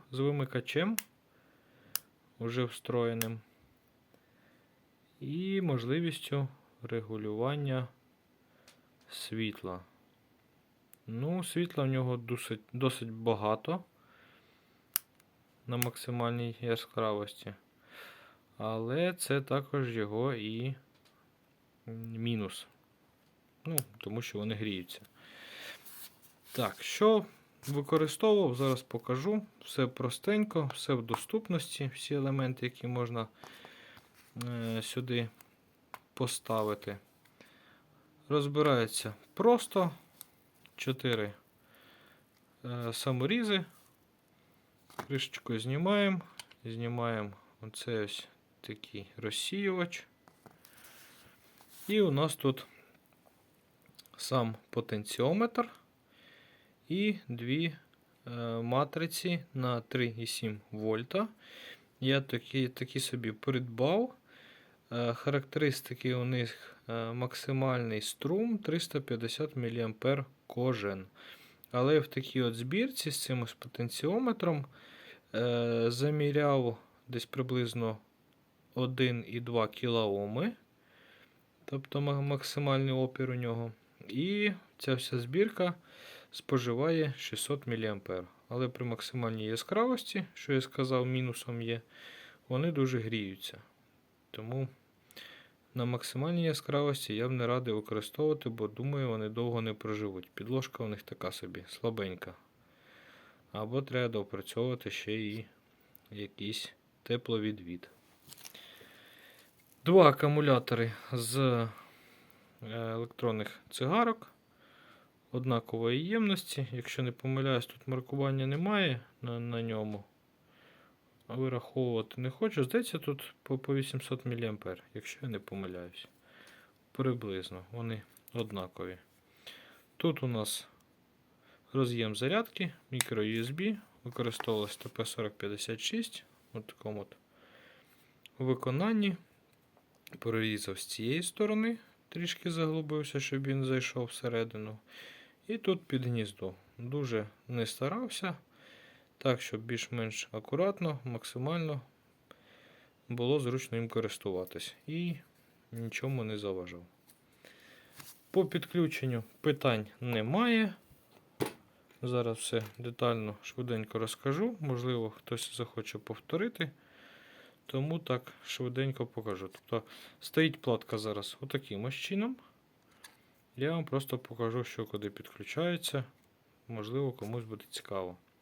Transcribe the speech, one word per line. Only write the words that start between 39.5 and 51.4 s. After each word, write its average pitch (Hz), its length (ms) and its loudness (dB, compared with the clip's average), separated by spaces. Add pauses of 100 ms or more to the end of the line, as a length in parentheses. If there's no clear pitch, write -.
Чотири, 120 560 0 (1300)
е, 120 280 -4
саморізи. 185 720 2 (1300)
Кришечку - 640 -4
знімаємо. 180 600 4 (440)
Знімаємо 117 680 -2 (280)
оцей 110 380 -4
ось - 300 -4 (380)
такий 101 400 -10 (100)
розсіювач. 180 880 -2 (1800)